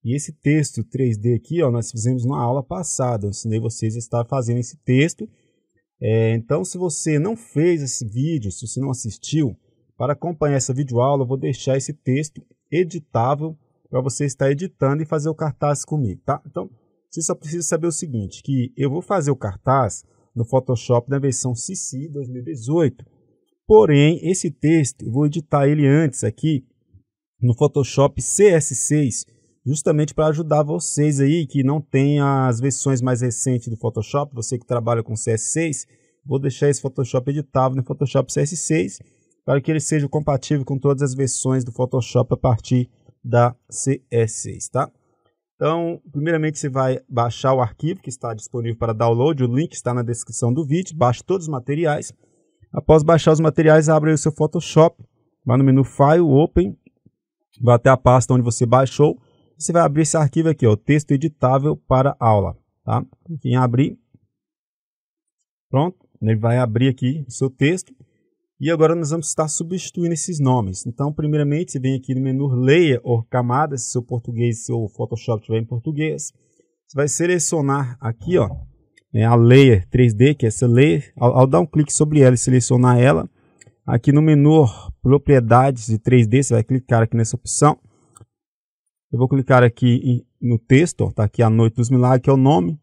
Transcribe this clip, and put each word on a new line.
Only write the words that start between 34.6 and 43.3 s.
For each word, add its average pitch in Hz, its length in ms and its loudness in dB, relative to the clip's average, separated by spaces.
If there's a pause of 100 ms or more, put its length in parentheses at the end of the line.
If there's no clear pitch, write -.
trabalha 117 380 -4
com 110 140 -8
C - 140 -4
S 110 200 -4
seis, 160 340 -6 (400)
vou 139 140 -4
deixar 143 300 -2
esse 139 100 -2
Photoshop 131 500 -4
editável 135 460 -2
no 131 80 -4
Photoshop 135 480 -4
C - 80 -4
S 147 160 -4
seis, 170 440 -4 (460)
para 139 140 0
que 135 100 -6
ele 156 120 -2
seja 147 260 -2
compatível 147 560 -4
com 135 160 -6
todas 139 240 0
as 135 100 -2
versões 131 520 -2
do 120 80 -12
Photoshop 127 600 -2
a - 40 -2
partir 123 520 -2 (340)
da 120 320 2 (140)